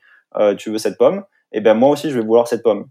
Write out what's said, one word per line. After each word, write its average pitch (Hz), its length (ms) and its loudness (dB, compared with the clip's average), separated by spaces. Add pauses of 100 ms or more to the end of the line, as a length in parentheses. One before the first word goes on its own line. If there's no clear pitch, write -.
(360)
euh, 101 180 2
tu 107 160 -10
veux 107 80 -6
cette 104 180 -4
pomme, 180 280 0 (260)
eh 110 100 -6
ben, 107 140 4
moi 123 140 4
aussi, 147 200 -2
je 139 60 -6
vais 117 100 -2
vouloir 117 220 2
cette 113 160 -6
pomme. 107 280 -2